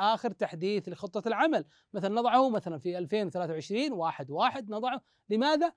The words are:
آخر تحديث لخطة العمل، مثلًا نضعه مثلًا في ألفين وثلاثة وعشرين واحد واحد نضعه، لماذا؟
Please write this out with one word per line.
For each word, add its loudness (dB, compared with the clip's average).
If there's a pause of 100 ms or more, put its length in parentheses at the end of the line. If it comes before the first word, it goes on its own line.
آخر 2
تحديث -2
لخطة -6
العمل، 2 (280)
مثلًا 0
نضعه 6
مثلًا -2
في -4
ألفين -2
وثلاثة -2
وعشرين -2
واحد -4
واحد -2
نضعه، -4 (280)
لماذا؟ 2